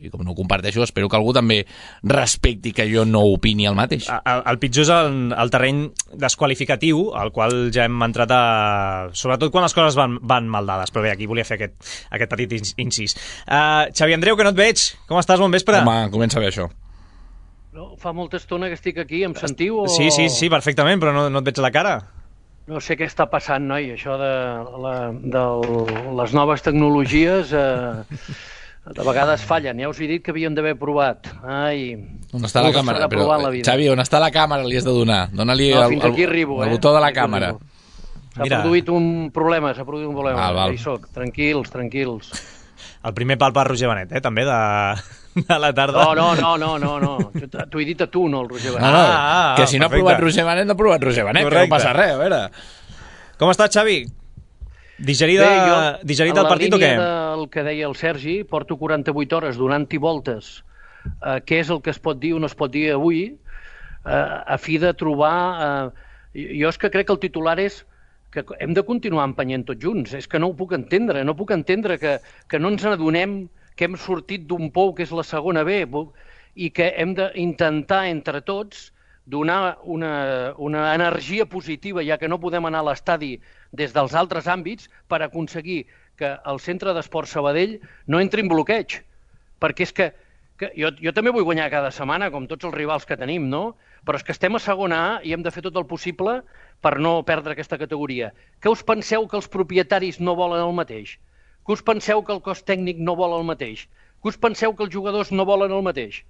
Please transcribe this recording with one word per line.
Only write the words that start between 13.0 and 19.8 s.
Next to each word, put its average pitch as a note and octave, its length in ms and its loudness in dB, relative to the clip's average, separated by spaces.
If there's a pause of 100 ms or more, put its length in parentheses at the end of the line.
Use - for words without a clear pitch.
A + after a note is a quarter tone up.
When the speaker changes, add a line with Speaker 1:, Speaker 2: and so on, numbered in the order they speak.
Speaker 2:
Eh, D3+ 480 2
Xavi D#3+ 240 2
Andreu, G#3 160 4
que G#3+ 80 4
no G3+ 80 4
et F#3 80 2
veig, A3 240 4 (240)
com E3 160 0
estàs? F#3 160 6
Bon F#3 160 4
vespre. F#3+ 240 4
Speaker 1:
Home, A2+ 320 2
comença A2+ 320 2
bé G2 80 0
això. F#2 160 -4 (1040)
Speaker 3:
No, F#3 240 -18
fa E3+ 160 -8
molta E3+ 240 -8
estona F3+ 320 -4
que E3+ 80 -6
estic E3 240 -6
aquí, D#3+ 240 -2
em F3 160 -4
sentiu F#3 460 -2